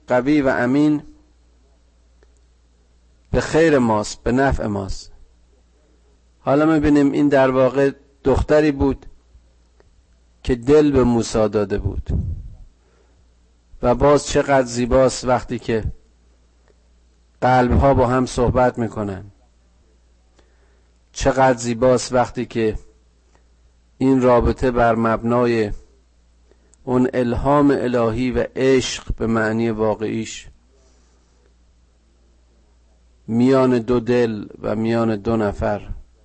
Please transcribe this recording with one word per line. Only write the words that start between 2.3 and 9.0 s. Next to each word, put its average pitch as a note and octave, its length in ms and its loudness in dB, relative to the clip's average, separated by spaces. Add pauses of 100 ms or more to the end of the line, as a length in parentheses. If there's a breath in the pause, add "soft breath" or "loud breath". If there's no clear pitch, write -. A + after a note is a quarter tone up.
به B2+ 100 0
خیر D#3 360 2
ماست، A2 460 0
به A#2 80 -2
نفع C3 360 0
ماست." G2 440 -8 (1300)
حالا C#3+ 260 0
می‌بینیم D3 460 2
این D3 160 2
در C3+ 240 4
واقع C3 400 2 (320)
دختری D3+ 480 2
بود C#3 340 -2 (1400)